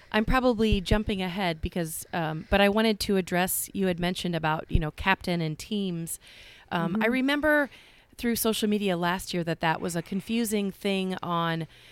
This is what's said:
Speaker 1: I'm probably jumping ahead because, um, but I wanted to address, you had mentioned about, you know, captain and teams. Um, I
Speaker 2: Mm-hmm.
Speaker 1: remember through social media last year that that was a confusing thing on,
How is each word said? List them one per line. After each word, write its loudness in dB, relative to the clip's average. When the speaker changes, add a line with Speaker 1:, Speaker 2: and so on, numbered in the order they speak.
Speaker 1:
I'm 2
probably 4
jumping 0
ahead -2
because, -4
um, -4
but 4
I 6
wanted 2
to 0
address, 0
you 0
had 0
mentioned -2
about, -2
you 4
know, 0
captain 0
and -2
teams. -4
Um, 0
I 2
Speaker 2:
Mm-hmm. 4
Speaker 1:
remember 2
through 0
social 0
media 0
last -2
year 0
that -2
that 0
was -4
a -2
confusing -2
thing -2
on, -2